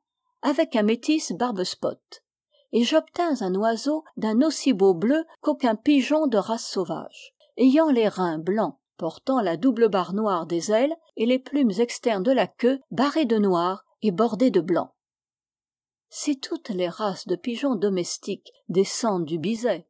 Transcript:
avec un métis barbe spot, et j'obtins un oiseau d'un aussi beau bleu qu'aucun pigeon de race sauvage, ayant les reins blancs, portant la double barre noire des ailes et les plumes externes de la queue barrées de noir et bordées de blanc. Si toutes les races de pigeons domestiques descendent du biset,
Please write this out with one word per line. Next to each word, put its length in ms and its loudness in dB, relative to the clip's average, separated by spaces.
avec 360 0
un 80 2
métis 480 0
barbe 320 -4
spot, 580 -8
et 120 2
j'obtins 580 -2
un 120 -2
oiseau 500 -2
d'un 260 0
aussi 300 0
beau 220 4
bleu 320 0
qu'aucun 340 0
pigeon 520 2
de 120 2
race 280 -2
sauvage, 680 -8
ayant 340 4
les 180 4
reins 300 -2
blancs, 400 -2
portant 420 -4
la 160 0
double 320 2
barre 240 -2
noire 320 0
des 260 -4
ailes 260 2
et 80 -2
les 140 2
plumes 400 0
externes 440 -2
de 100 2
la 140 2
queue 340 -2
barrées 340 0
de 140 2
noir 460 2
et 80 2
bordées 400 2
de 100 2
blanc. 340 -2
Si 300 -4
toutes 300 -8
les 180 -2
races 380 -6
de 100 -2
pigeons 380 -4
domestiques 800 -4
descendent 560 0
du 140 -4
biset, 520 -4